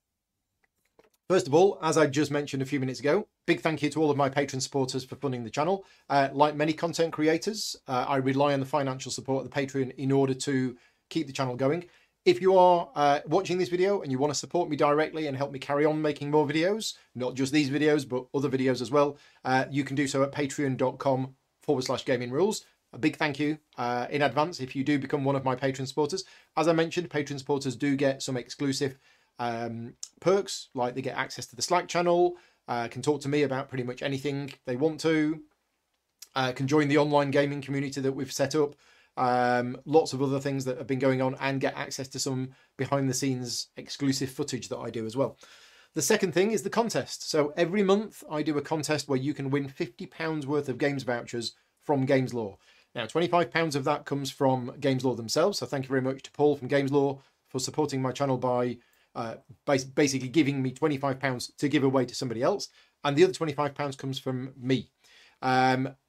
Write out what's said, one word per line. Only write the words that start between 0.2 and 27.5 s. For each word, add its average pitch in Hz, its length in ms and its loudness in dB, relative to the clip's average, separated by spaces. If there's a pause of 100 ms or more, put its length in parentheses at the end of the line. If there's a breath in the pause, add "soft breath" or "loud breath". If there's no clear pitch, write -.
First 185 180 4
of 135 80 0
all, 185 280 6
as 160 140 2
I 156 100 8
just 139 240 0
mentioned 143 320 -2
a 131 40 -2
few 139 140 -2
minutes 127 200 -4
ago, 156 280 2 (180)
big 170 140 0
thank 156 220 0
you 147 80 0
to 151 120 0
all 151 80 4
of 135 60 2
my 139 120 2
Patreon 135 320 -2
supporters 131 440 -4
for - 120 -14
funding 127 280 -6
the 110 60 -10
channel. 185 340 -2 (260 soft breath)
Uh, 139 220 4
like 147 220 4
many 151 180 0
content 165 400 0
creators, 165 640 -2 (100)
uh, 131 220 0
I 143 80 0
rely 135 360 2
on 139 80 0
the 135 60 -4
financial 135 440 -2
support 131 340 -4
of 127 60 -12
the - 80 -6
Patreon 135 380 -2
in 135 160 -2
order 135 220 4
to 131 420 -2 (320 soft breath)
keep 160 180 -2
the 139 60 -14
channel 131 240 -4
going. 143 280 0 (420 soft breath)
If 175 140 4
you 190 180 6
are, 180 360 6
uh, 147 320 4
watching 175 320 2
this 175 100 0
video 180 320 2
and 147 100 -8
you 127 80 0
want 147 140 0
to 135 60 -4
support 165 300 -2
me 151 80 -2
directly 156 500 2
and 139 100 -4
help 139 160 -4
me 139 60 -10
carry 143 260 0
on 156 160 2
making 147 300 -2
more 151 160 6
videos, 175 480 0 (200 soft breath)
not 123 200 -4
just 135 180 0
these 147 180 2
videos, 147 380 2
but 123 260 -4
other 143 140 0
videos 131 320 2
as 117 100 -6
well, 143 260 2 (280 soft breath)
uh, 131 260 2
you 135 140 -2
can 135 100 -6
do 147 120 0
so 135 160 0
at 139 100 0
patreon 139 440 -2
dot 131 220 0
com 131 360 -2 (280)
forward 131 220 0
slash 127 200 -4
gaming 123 260 0
rules. 180 340 0 (300 soft breath)
A - 40 -16
big 135 180 0
thank 151 220 -2
you, 151 200 -2 (180)
uh, 123 320 -2
in 147 140 0
advance 147 380 0
if 131 160 -8
you 135 80 -2
do 147 140 2
become 139 260 -2
one 139 120 2
of 135 80 -2
my 127 120 0
Patreon 135 300 -2
supporters. 151 380 -4 (320 loud breath)
As 160 120 4
I 170 40 6
mentioned, 165 380 0
Patreon 143 280 -4
supporters 135 380 -2